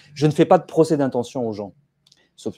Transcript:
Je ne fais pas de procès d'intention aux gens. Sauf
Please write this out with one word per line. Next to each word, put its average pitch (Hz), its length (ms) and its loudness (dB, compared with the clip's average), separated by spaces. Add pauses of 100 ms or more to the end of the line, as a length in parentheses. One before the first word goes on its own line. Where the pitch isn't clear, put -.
(140)
Je 135 120 0
ne 151 60 2
fais 160 140 2
pas 185 120 6
de - 80 -6
procès 160 320 2
d'intention 127 500 -4
aux 110 60 -8
gens. 101 200 -12 (600)
Sauf - 220 -12